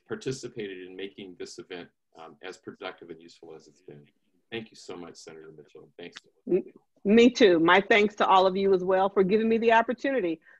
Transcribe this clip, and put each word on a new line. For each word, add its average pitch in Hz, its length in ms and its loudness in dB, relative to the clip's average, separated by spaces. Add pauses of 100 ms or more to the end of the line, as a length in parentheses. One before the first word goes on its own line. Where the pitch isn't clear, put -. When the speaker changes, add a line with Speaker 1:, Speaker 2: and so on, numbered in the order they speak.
Speaker 1:
participated 110 760 -12
in 92 100 -18
making 95 420 -16
this 95 200 -16
event, 87 300 -16 (300)
um, 80 240 -20
as 92 140 -14
productive - 540 -16
and 80 100 -18
useful 82 360 -20
as 76 120 -20
it's 76 140 -20
been. 76 180 -20 (500)
Thank 110 200 -12
you - 60 -20
so 92 200 -18
much, 87 200 -18
Senator 80 400 -20
Mitchell. 76 320 -20 (100)
Thanks. 87 180 -18 (340)
Speaker 2:
M-, 180 140 -2 (400)
me 233 260 6
too. 190 280 4
My 175 220 4
thanks 208 360 0
to - 100 0
all 190 200 4
of 185 100 -2
you 196 160 0
as 180 100 0
well 190 260 0
for 196 140 0
giving 214 260 0
me 226 100 2
the 226 140 2
opportunity 233 680 -2 (200)